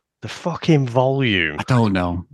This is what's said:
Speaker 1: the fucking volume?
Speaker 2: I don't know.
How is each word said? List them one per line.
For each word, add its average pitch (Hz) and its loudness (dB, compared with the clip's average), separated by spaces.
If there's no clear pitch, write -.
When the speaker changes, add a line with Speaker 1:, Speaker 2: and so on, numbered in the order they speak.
Speaker 1:
the 117 -8
fucking 151 0
volume? 117 0
Speaker 2:
I - -6
don't 117 2
know. 87 -2